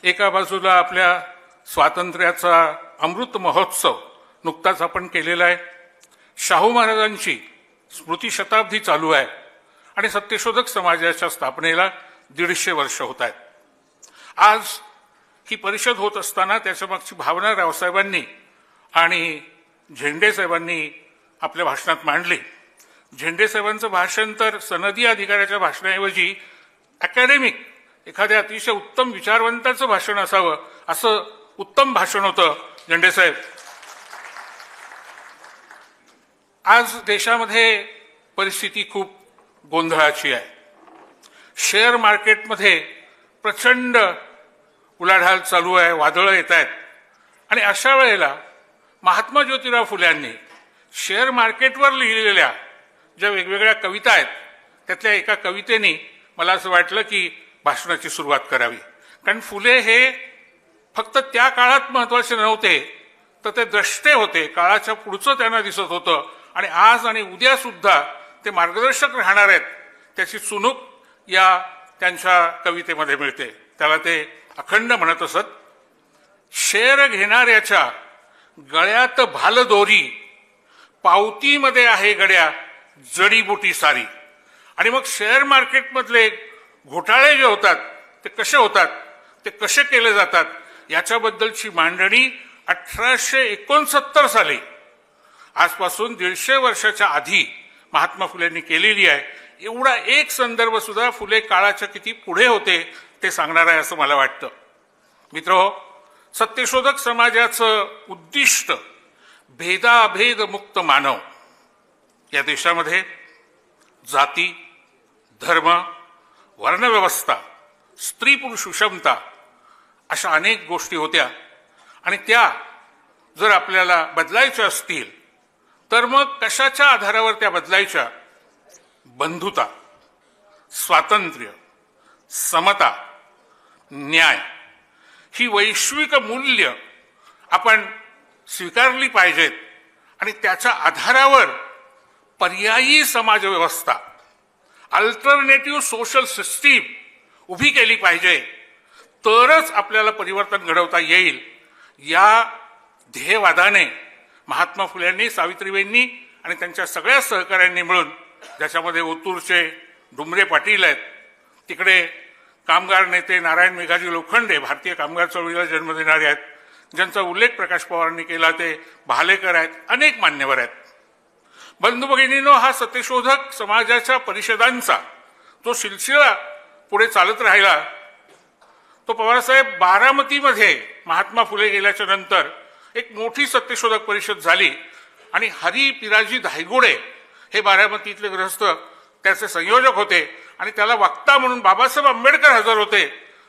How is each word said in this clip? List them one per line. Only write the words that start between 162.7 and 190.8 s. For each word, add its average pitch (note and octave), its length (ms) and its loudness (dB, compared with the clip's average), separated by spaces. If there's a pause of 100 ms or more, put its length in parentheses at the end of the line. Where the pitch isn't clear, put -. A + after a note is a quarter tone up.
नेते F3+ 340 -2
नारायण F3 340 2
मेघाजी F3 380 -4
लोखंडे, E3+ 480 -2
भारतीय C#3+ 340 -8
कामगार E3 320 -4
चळवळीला E3+ 400 -6
जन्म D#3+ 320 -6
देणारे D#3 280 2
आहेत, D3 120 2 (580)
ज्यांचा F#3 260 -2
उल्लेख F#3+ 280 0
प्रकाश F#3 340 -4
पवारांनी E3 400 -4
केला, E3 280 0
ते D#3+ 340 -6 (220)
भालेकर F3 480 2
आहेत, E3 140 2 (200)
अनेक B3+ 280 2
मान्यवर C#3 400 0
आहेत. A#2+ 120 -4 (1080)
बंधू A#3+ 280 0
भगिनींनो, C4+ 440 2
हा C4 200 6
सत्यशोधक B3+ 800 -2
समाजाच्या A#3 640 0
परिषदांचा A3 840 0 (640)
जो A#3 80 -4
सिलसिला A3+ 600 0 (560)
पुढे G#3+ 180 2
चालत G#3+ 340 0
राहिला, F#3+ 420 4 (1200)
तो A3+ 60 -4
पवारसाहेब, B3 640 2
बारामतीमध्ये A3+ 1120 4 (180)
महात्मा G3+ 380 -2
फुले G#3 260 0
गेल्याच्या G3+ 360 0
नंतर F#3+ 440 0 (460)
एक A#3 160 -10
मोठी A3+ 360 -4
सत्यशोधक A3+ 540 -2
परिषद G#3 360 -6
झाली E3+ 340 2 (600)
आणि G#3 200 -2
हरी B3 380 -2
पिराजी G#3+ 480 -2
धायगुडे F3+ 600 0 (540)
हे G#3+ 80 0
बारामतीतले G3+ 640 0
गृहस्थ F#3+ 360 -6 (600)
त्याचे F#3+ 240 -2
संयोजक G#3+ 460 2
होते F#3+ 500 -2 (160)
आणि G#3 120 -8
त्याला G#3+ 240 0